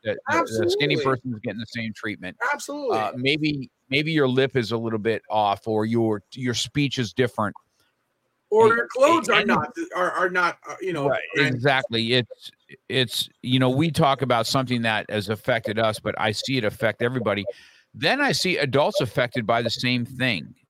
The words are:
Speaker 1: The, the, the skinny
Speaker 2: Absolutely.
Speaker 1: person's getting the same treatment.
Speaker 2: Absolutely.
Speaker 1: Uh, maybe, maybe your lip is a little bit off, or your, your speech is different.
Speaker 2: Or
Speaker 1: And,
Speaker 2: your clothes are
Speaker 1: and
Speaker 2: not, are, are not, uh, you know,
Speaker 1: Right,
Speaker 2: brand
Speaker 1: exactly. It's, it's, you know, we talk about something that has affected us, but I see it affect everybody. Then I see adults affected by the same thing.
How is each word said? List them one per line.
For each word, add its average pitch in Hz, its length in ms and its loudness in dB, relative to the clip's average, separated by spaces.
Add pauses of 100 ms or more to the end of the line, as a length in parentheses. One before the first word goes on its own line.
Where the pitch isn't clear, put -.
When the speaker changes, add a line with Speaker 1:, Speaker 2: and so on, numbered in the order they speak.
Speaker 1:
The, 107 120 -2 (140)
the, 180 320 0
the 113 80 2
skinny 147 240 2
Speaker 2:
Absolutely. 143 100 0
Speaker 1:
person's 127 380 -2
getting 110 180 -6
the 113 60 -8
same 113 280 -8
treatment. 92 440 -10 (160)
Speaker 2:
Absolutely. 277 440 -4
Speaker 1:
Uh, 107 180 -2
maybe, 143 540 -2 (200)
maybe 151 220 0
your 147 160 4
lip 131 280 2
is 113 160 0
a 117 60 -2
little 113 220 -2
bit 104 300 -2
off, 104 380 0
or 110 180 0
your, 110 360 0 (120)
your 123 200 -4
speech 139 460 -2
is 113 120 -4
different. 113 440 0 (920)
Speaker 2:
Or 220 180 8
Speaker 1:
And, 226 100 4
Speaker 2:
your 233 100 -4
clothes 302 400 4
are - 120 4
Speaker 1:
and 214 80 0
Speaker 2:
not, - 260 0 (200)
are, 180 180 0
are 180 180 0
not, 180 300 0 (100)
uh, 143 100 -12
you 185 140 -4
know, 143 160 -2
Speaker 1:
Right, 127 100 0 (160)
Speaker 2:
brand 139 180 2
Speaker 1:
exactly. 120 600 0
It's, - 380 -2 (360)
it's, 123 400 -2 (140)
you 131 180 2
know, 127 100 4
we 151 220 2
talk 139 300 2
about 120 260 2
something 123 360 0
that 110 260 0
has 101 180 -2
affected 110 500 -2
us, 110 220 0
but 107 180 -6
I 110 140 0
see 131 260 -4
it 120 60 0
affect 104 380 -2
everybody. 107 420 0 (500)
Then 180 280 0
I 269 100 2
see 175 260 0
adults 147 440 2
affected 123 440 -2
by 117 160 2
the 117 80 -2
same 123 360 -2
thing. 123 500 -4 (140)